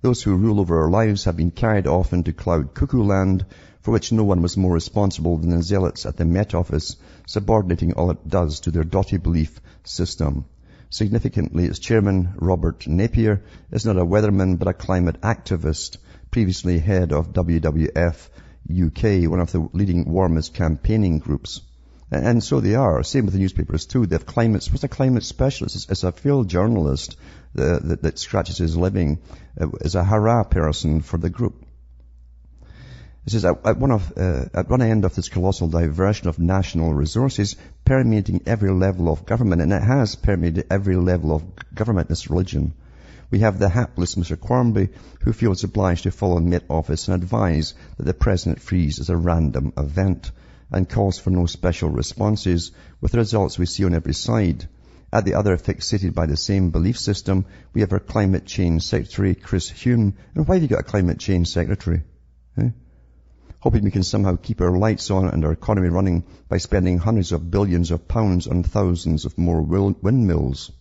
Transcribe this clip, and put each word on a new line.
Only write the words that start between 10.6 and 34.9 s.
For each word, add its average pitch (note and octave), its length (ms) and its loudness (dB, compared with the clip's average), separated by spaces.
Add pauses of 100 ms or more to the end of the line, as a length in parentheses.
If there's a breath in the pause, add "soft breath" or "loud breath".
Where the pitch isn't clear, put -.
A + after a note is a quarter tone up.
Significantly, G2 760 0
its - 140 -4
chairman, F#2+ 560 2
Robert F2 500 -2
Napier, G#2 580 2 (280 loud breath)
is - 140 -4
not G#2 120 2
a F2+ 80 2
weatherman F#2+ 540 2
but F#2 80 0
a F2+ 60 0
climate F2+ 480 -2
activist, E2 760 -4 (340 loud breath)
previously F2+ 480 0
head F2+ 320 2
of D#2+ 220 -2
W E2+ 260 0
W D#2 360 0
F E2 340 -2 (400 loud breath)
U E2+ 200 0
K, F#2 380 2
one E2+ 120 0
of E2+ 120 -2
the D#2+ 220 -2
leading F2+ 320 0
warmist E2 480 0
campaigning E2+ 680 0
groups. - 420 -6 (500 soft breath)
A-, - 40 -2
and G#2+ 280 2
so C#3 160 0
they G#2 160 2
are. F2+ 280 2
Same B2+ 220 0
with F#2+ 80 0
the F#2+ 60 0
newspapers F#2+ 460 -2
too. B2 200 0
They E2 100 -2
have - 100 -2
climates. A2+ 440 0
What's - 140 -2
a C#3 40 -4
climate B2+ 360 0
specialist? - 520 -4
It's, - 140 -10
it's F#2+ 140 -2
a F2+ 80 0
field C3+ 380 0
journalist, F2 680 0 (400 loud breath)
uh, D#2+ 220 2
that, E2 240 -4
that D#2 160 -2
scratches E2+ 380 -4
his E2 180 0
living, E2+ 440 0 (400 loud breath)
uh, E2 80 -2 (140)
as E2+ 140 -4
a F2 80 2
hurrah A2 400 2
person D#2 580 0
for - 160 -6
the E2+ 120 -2
group. - 340 -6 (1600 loud breath)
It G2+ 60 -4
says, G#2+ 120 0
"At, F2 220 0
at A2 120 2
one C3+ 140 2
of, F#2+ 260 0
uh, F2 360 0
at E2+ 160 -2
one B2+ 120 2
end A2 220 2